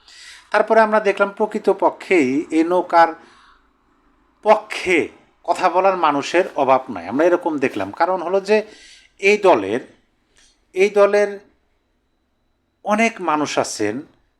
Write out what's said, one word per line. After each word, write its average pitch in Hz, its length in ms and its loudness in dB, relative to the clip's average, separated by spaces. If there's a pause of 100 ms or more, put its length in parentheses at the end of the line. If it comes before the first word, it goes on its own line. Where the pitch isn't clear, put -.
(520)
তারপরে 214 300 2
আমরা 214 180 2
দেখলাম 196 300 -2
প্রকৃতপক্ষেই 185 1200 -2
এই 160 120 2
নৌকার 170 440 2 (1400)
পক্ষে 185 680 0 (340)
কথা 175 260 0
বলার 185 280 2
মানুষের 156 460 0 (120)
অভাব 131 340 2
নাই, 87 180 -12
আমরা 135 180 0
এরকম 175 320 0
দেখলাম। 107 340 -4
কারণ 175 300 -2
হলো 180 200 -2
যে 208 220 0 (540)
এই 202 200 2
দলের, 127 420 2 (920)
এই 190 160 0
দলের 202 500 2 (1400)
অনেক 214 380 -2
মানুষ 151 360 -2
আছেন 113 440 -4 (380)